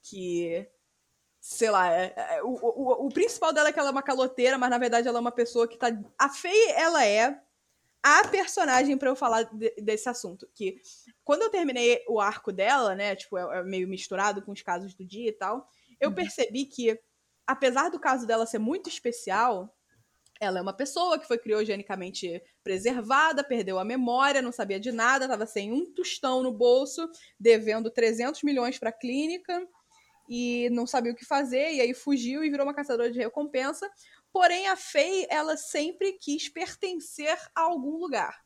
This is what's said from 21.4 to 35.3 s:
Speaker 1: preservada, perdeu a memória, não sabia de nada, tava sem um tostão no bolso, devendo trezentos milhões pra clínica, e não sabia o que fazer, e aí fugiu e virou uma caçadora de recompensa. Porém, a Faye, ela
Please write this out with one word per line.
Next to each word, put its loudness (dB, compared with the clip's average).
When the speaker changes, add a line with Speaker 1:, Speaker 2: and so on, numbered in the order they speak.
Speaker 1:
preservada, 0
perdeu -2
a -2
memória, 2
não -4
sabia -4
de -6
nada, 2
tava -2
sem -4
um -2
tostão -2
no -2
bolso, 4
devendo 4
trezentos 0
milhões 0
pra -4
clínica, -4
e -2
não 0
sabia -2
o -6
que -20
fazer, 0
e 2
aí 2
fugiu -2
e 2
virou 0
uma -4
caçadora -2
de -6
recompensa. -4
Porém, 4
a 2
Faye, 0
ela 0